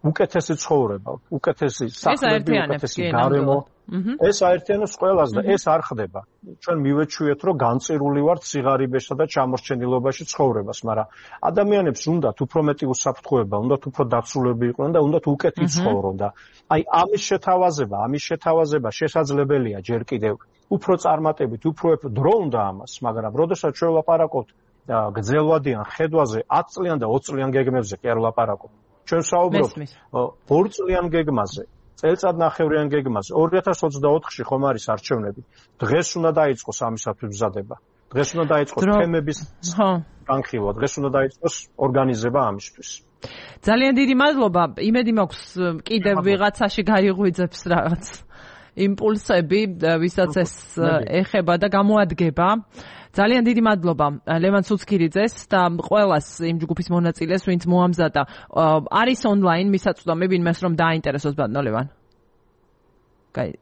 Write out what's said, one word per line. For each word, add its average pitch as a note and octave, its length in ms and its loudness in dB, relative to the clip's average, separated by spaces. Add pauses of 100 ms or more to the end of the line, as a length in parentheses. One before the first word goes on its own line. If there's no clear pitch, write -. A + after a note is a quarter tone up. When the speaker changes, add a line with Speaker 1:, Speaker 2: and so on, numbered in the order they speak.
Speaker 1:
უკეთესი D#3+ 520 0
ცხოვრება, A2 560 -2 (160)
უკეთესი C#3+ 580 -4
Speaker 2:
ეს B2 100 -8
Speaker 1:
სახლები, G#3+ 560 0
Speaker 2:
აერთიანებს, D3+ 220 0
Speaker 1:
უკეთესი D3 280 -6
Speaker 2:
კი, F3 60 -2
Speaker 1:
გარემო. D#3+ 100 -2
Speaker 2:
ნამდვილად. C#3 480 2 (200)
მჰმ. G3+ 320 -4
Speaker 1:
ეს G#3 220 2
აერთიანებს F#3+ 560 2
ყველას F3+ 360 2
და A2 100 -2
Speaker 2:
მჰმ. G2+ 60 -2
Speaker 1:
ეს G3 160 2
არ D#3+ 180 2
ხდება. G2+ 400 -8 (340)
ჩვენ E3+ 220 -2
მივეჩვიეთ, D3 640 0
რომ F3+ 180 -2
განწირული C#3+ 640 0
ვართ D#3+ 220 0
სიღარიბესა C3 720 -2
და D3+ 100 0
ჩამორჩენილობაში B2+ 1000 -2
ცხოვრებას, A2+ 560 -2
მაგრამ A2 260 -2 (300)
ადამიანებს G3 680 0
უნდათ D3+ 340 0
უფრო D3 240 -2
მეტი D3 240 0
უსაფრთხოება, B2 720 -2
უნდათ B2+ 280 0
უფრო C#3 200 -2
დაცულები A#2+ 600 -2
იყვნენ C#3 240 -2
და E3+ 100 4
უნდათ D3+ 240 2
უკეთი D3+ 380 0
Speaker 2:
მჰმ. E3+ 80 0
Speaker 1:
ცხოვრონ G2 460 0
და G2+ 100 -4 (420)
აი, D#3 120 2 (100)
ამის G3 320 2
შეთავაზება, F3 760 0
ამის B2 240 -2
შეთავაზება D#3 720 0
შესაძლებელია C#3 880 0
ჯერ A#2 240 -4
კიდევ. C3+ 320 -2 (360)
უფრო G3 240 0
წარმატებით, D#3 680 -2
უფრო D#3+ 260 -2
ეფ-, D3+ 220 0
დრო C3+ 260 2
უნდა C#3 240 0
ამას, G2 360 -6
მაგრამ A2 360 -4
როდესაც D#3+ 380 0
ჩვენ E3 200 0
ვლაპარაკობთ, D#3+ 580 0 (380)
ა, A2+ 200 0
გრძელვადიან C3 760 0
ხედვაზე, D3+ 640 -2
ათ E3+ 220 0
წლიან F3 320 -4
და A2+ 80 -2
ოცი B2+ 160 0
წლიან C3+ 280 -4
გეგმებზე B2+ 440 0
კი - 120 -6
არ A2+ 120 0
ვლაპარაკობ. A2+ 520 -2 (360)
ჩვენ E3 160 0
საუბრობთ, F3+ 480 2
Speaker 2:
მესმის. D3 200 -14 (160)
Speaker 1:
ო, B2 120 -6 (260)
ორ D#3+ 220 4
წლიან F#3 400 -2
გეგმაზე, D3 560 -2 (300)
წელწადნახევრიან D#3+ 960 0
გეგმაზე. C3 420 -2
ორი E3 260 2
ათას F3+ 240 0
ოცდაოთხში C#3+ 600 0
ხომ C3+ 200 -2
არის C3 220 -2
არჩევნები? G#2+ 560 -4 (380)
დღეს D3 320 0
უნდა E3 200 0
დაიწყოს C#3+ 480 0
ამისათვის A2+ 520 -6
მზადება. G2+ 440 -6 (360)
დღეს C#3 200 0
უნდა E3 140 -2
დაიწყოს D3 380 0
Speaker 2:
დრო-, G#3 160 4
Speaker 1:
თემების D#3+ 400 0 (240)
Speaker 2:
ხო. F#3 260 0 (320)
Speaker 1:
განხილვა, B2+ 520 -4
დღეს A#2+ 220 -2
უნდა C#3 140 -4
დაიწყოს C3+ 460 -2 (200)
ორგანიზება B2+ 680 0
ამისთვის. - 480 -6 (680)
Speaker 2:
ძალიან B3+ 380 4
დიდი C4+ 200 4
მადლობა. B3 480 4 (120)
იმედი A3+ 380 2
მაქვს, G#3 300 0 (360)
კიდევ G3+ 360 0
Speaker 1:
მადლობა. F3+ 120 0
Speaker 2:
ვიღაცაში G3+ 560 0
გაიღვიძებს F#3+ 800 2
რაღაც E3+ 400 0 (720)
იმპულსები, G3 880 2 (340)
ვისაც E3+ 400 0
ეს, F3 180 0 (180)
Speaker 1:
მედი. E3 320 0 (120)
Speaker 2:
ეხება F3+ 400 0
და F3+ 120 0
გამოადგება. F#3+ 800 2 (600)
ძალიან A#3 360 2
დიდი A#3 200 4
მადლობა, E3+ 440 2 (280)
ლევან F#3+ 260 4
ცუცქირიძეს G3 840 0
და F3+ 280 2
ყველას F#3 520 2 (120)
იმ E3 200 -2
ჯგუფის E3 300 -2
მონაწილეს, E3+ 580 0
ვინც F3 180 0
მოამზადა. F3 560 4
ა, - 420 -2 (280)
არის A#3+ 320 2
ონლაინ G3 480 2
მისაწვდომი, F3+ 560 0
ვინმეს F3 340 0
რომ F3 140 0
დააინტერესოს, D#3 580 0
ბატონო C3+ 300 -2
ლევან. A#2+ 240 -2 (1500)
კაი. B2 260 -6